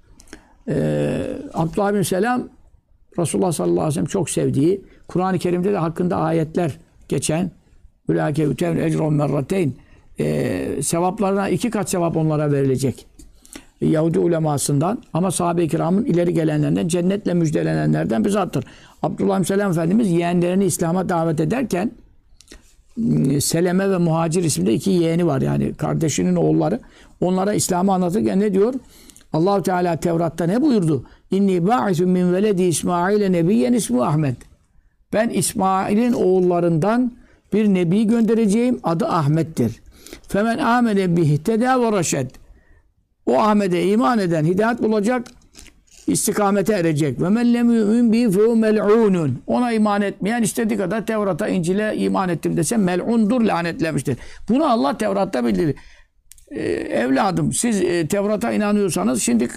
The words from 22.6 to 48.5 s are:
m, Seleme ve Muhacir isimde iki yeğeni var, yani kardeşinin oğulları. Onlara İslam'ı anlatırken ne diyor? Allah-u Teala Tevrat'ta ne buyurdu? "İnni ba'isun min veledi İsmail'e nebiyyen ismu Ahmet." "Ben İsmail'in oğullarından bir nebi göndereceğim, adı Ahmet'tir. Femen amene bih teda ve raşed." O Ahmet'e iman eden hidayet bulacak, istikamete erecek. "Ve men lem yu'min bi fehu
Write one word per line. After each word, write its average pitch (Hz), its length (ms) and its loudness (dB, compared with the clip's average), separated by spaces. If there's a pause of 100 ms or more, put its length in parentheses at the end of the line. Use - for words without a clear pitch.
m, 151 440 0
Seleme 180 500 0
ve 190 80 0
Muhacir 165 460 0
isimde 180 300 0
iki 196 160 -2
yeğeni 170 360 2
var, 135 140 0
yani 143 340 -2
kardeşinin 156 640 -2
oğulları. 160 440 0 (400)
Onlara 185 340 0
İslam'ı 185 380 0
anlatırken 185 480 0
ne 208 140 0
diyor? 214 200 2 (580)
Allah-u 185 300 2
Teala 180 340 0
Tevrat'ta 170 500 -2
ne 214 160 0
buyurdu? 180 440 2 (240)
"İnni 185 360 2
ba'isun 202 420 0
min 180 240 2
veledi 190 300 2
İsmail'e 185 720 0
nebiyyen 220 400 2
ismu 247 300 0
Ahmet." 147 340 0 (760)
"Ben 220 160 0
İsmail'in 202 840 0
oğullarından 185 1000 2 (400)
bir 208 220 2
nebi 185 320 2
göndereceğim, 226 760 2
adı 165 240 -2
Ahmet'tir. 151 760 0 (460)
Femen 226 300 -2
amene 220 580 2
bih 151 220 2
teda 240 440 0
ve 226 100 2
raşed." 156 380 -2 (960)
O 233 120 2
Ahmet'e 202 500 2
iman 240 300 2
eden 165 260 0
hidayet 214 380 0
bulacak, 220 440 0 (800)
istikamete 196 680 0
erecek. 156 500 0
"Ve 165 60 0
men 240 260 2
lem 240 160 2
yu'min 226 420 2
bi 233 180 2
fehu 214 260 4